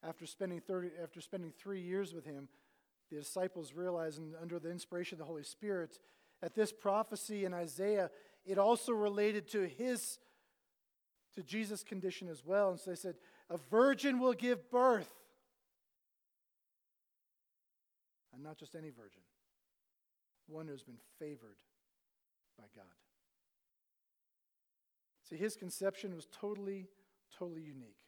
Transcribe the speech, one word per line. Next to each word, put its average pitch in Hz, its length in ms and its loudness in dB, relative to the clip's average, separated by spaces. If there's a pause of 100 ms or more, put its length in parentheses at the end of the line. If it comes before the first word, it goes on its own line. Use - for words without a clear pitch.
After 160 220 -10
spending 180 340 -6
thirty, 180 300 -4 (120)
after 165 180 -12
spending 170 320 -8
three 196 280 -8
years 180 340 -2
with 156 100 -10
him, 139 240 -12 (640)
the 156 60 -8
disciples 170 560 -4
realized, 165 460 -2
and 160 220 -10
under 170 200 -6
the 160 100 -6
inspiration 175 460 -6
of - 20 -14
the 156 60 -10
Holy 151 180 -8
Spirit, 185 560 -4 (420)
that 170 140 -6
this 214 180 4
prophecy 208 720 0
in 185 80 -2
Isaiah, 175 580 0 (340)
it 190 140 0
also 233 340 6
related 208 560 4
to 202 180 0
his, 240 520 -2 (1160)
to 196 80 -8
Jesus' 202 400 -4
condition 185 460 -6
as 143 160 -10
well. 196 260 4
And 175 100 -4
so 185 100 -8
they 175 60 -4
said, 175 200 -6 (320)
"A 170 80 -4
virgin 254 600 6
will 254 160 6
give - 360 0
birth." 247 480 6 (3250)
And 127 100 -18
not 151 140 -14
just 151 180 -18
any 160 160 -12
virgin, 101 320 -20 (1200)
one 160 200 -10
who's 143 160 -10
been 120 160 -20 (200)
favored 117 400 -14 (1000)
by 110 60 -20 (100)
God. 101 100 -20 (2500)
See, - 140 -14
his 208 180 0
conception 196 600 -4
was 160 120 -12
totally, 196 640 -8 (420)
totally 170 320 -10
unique. 135 460 -16